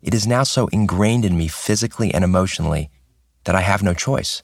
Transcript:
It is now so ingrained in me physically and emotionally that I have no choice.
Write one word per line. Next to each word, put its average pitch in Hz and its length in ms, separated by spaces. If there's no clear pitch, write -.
It - 100
is 110 140
now 120 160
so 131 260
ingrained 107 560
in 87 140
me 82 100
physically 107 640
and 87 100
emotionally 82 680
that 87 120
I 92 60
have 98 200
no 92 120
choice. - 500